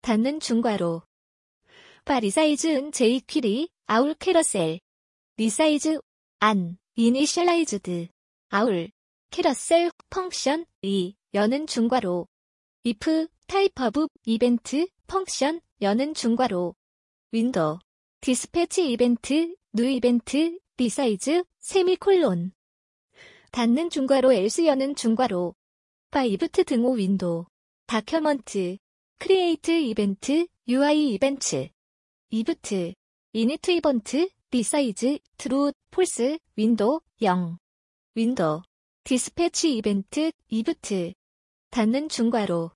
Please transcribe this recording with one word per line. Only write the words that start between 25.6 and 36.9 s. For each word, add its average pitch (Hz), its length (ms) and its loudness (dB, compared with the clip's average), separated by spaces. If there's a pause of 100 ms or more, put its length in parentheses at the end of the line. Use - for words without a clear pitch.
파이브트 285 540 0
등호 247 300 2
윈도. 185 500 -2 (420)
다큐먼트. 226 880 -2 (420)
크리에이트 349 640 0
이벤트, 233 680 0 (220)
유아이 277 460 2
이벤트. 190 560 -2 (640)
이브트. 214 600 -4 (400)
이니트 247 400 -2
이번트, 302 560 0 (240)
리사이즈, 254 680 0 (180)
트루, 277 340 0 (200)
폴스, 311 460 0 (200)
윈도, 220 420 2 (220)